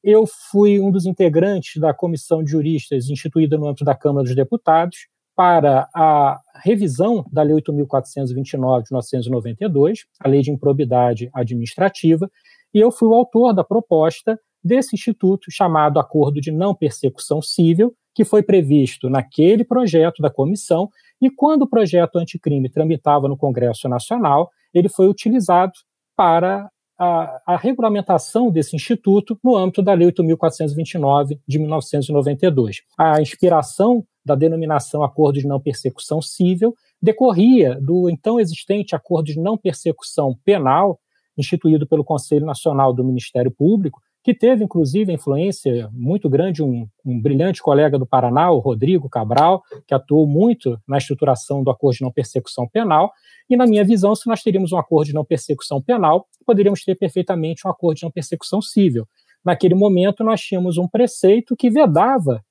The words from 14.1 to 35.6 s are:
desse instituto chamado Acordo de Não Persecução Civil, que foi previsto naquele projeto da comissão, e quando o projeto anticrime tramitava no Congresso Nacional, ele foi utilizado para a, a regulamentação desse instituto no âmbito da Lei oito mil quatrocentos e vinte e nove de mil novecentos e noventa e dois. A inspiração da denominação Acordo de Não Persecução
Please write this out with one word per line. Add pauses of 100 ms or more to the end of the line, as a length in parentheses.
desse
instituto
chamado
Acordo
de
Não
Persecução
Civil, (200)
que
foi
previsto
naquele
projeto
da
comissão, (320)
e
quando
o
projeto
anticrime
tramitava
no
Congresso
Nacional, (240)
ele
foi
utilizado (440)
para (300)
a,
a
regulamentação
desse
instituto
no
âmbito
da
Lei
oito
mil
quatrocentos
e
vinte
e
nove
de
mil
novecentos
e
noventa
e
dois. (160)
A
inspiração (200)
da
denominação
Acordo
de
Não
Persecução